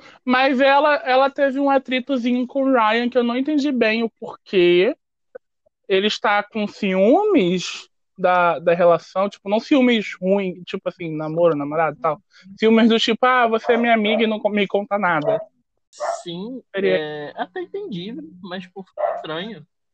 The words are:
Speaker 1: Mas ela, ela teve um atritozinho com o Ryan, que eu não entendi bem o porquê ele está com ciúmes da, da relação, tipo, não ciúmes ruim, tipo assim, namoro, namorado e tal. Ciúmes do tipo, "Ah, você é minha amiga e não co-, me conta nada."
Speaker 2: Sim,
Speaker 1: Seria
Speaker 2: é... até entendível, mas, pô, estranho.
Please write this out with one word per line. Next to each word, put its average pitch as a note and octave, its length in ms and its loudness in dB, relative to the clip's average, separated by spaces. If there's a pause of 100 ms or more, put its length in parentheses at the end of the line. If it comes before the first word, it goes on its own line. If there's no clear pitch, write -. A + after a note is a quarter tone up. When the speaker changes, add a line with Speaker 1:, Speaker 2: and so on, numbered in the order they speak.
(240)
Speaker 1:
Mas B3+ 360 2
ela, C#4+ 360 4
ela C4 340 2
teve C#4 280 -2
um C#4+ 120 2
atritozinho B3+ 760 0
com C4+ 180 -2
o C4+ 80 2
Ryan, A#3 360 2
que B3 100 -2
eu B3+ 60 2
não A#3+ 120 -2
entendi C#4+ 360 0
bem A3+ 300 0
o A3+ 160 -4
porquê F3+ 760 2 (920)
ele G3 180 0
está G#3 360 -2
com G#3 240 -6
ciúmes G3+ 1200 0 (300)
da, F3+ 420 2
da E3+ 140 0
relação, F3 560 2
tipo, - 200 -16
não G#3 100 0
ciúmes B3 600 2
ruim, F#3 440 -2
tipo F#3+ 240 -10
assim, E3+ 260 -8
namoro, D#3 420 0
namorado D3 420 -4
e - 20 -20
tal. E3 220 -4 (360)
Ciúmes A3+ 300 4
do A3+ 100 2
tipo, A3+ 280 -2
"Ah, B3+ 220 4
você A3+ 240 0
é A3+ 40 2
minha A#3 160 0
amiga A3 300 0
e A3+ 40 2
não A3 120 -2
co-, G#3+ 120 -2
me G3+ 160 0
conta G3+ 320 -4
nada." D#3+ 420 0 (800)
Speaker 2:
Sim, G3+ 400 -12 (120)
Speaker 1:
Seria F#3+ 240 0
Speaker 2:
é... D3+ 380 -8
até C#4+ 260 -10
entendível, C#4+ 600 -12 (200)
mas, F3+ 240 -12
pô, F#3+ 180 -16 (320)
estranho. E3 500 -12 (280)